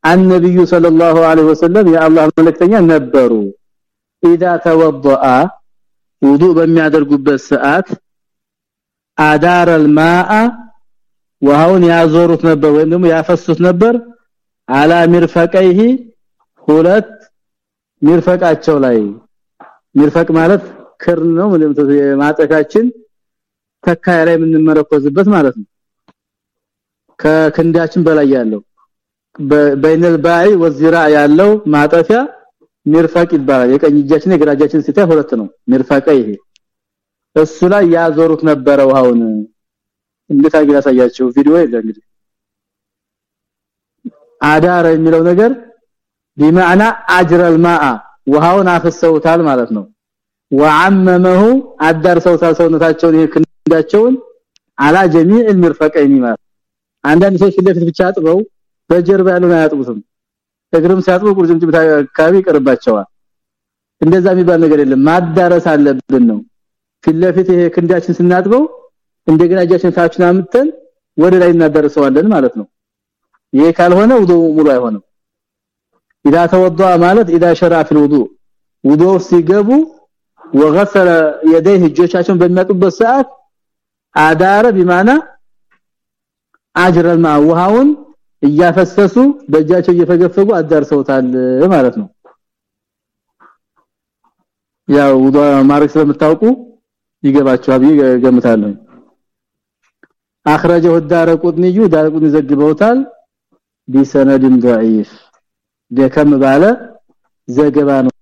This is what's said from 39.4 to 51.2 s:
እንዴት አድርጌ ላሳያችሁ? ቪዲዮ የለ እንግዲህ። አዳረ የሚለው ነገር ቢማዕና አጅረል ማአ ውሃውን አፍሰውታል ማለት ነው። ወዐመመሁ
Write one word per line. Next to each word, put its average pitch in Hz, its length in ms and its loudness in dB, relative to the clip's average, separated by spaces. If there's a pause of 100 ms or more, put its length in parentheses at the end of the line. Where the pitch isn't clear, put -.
እንዴት 147 240 0
አድርጌ 151 180 2
ላሳያችሁ? 131 580 0
ቪዲዮ 143 240 0
የለ 156 220 0
እንግዲህ። 110 280 -10 (2250)
አዳረ 165 480 0
የሚለው 160 340 0
ነገር 180 280 2 (880)
ቢማዕና 175 440 2 (260)
አጅረል 175 500 0
ማአ 165 260 0 (420)
ውሃውን 170 420 0
አፍሰውታል 165 720 -2
ማለት 131 280 -2
ነው። 107 140 -8 (680)
ወዐመመሁ 180 880 2 (400)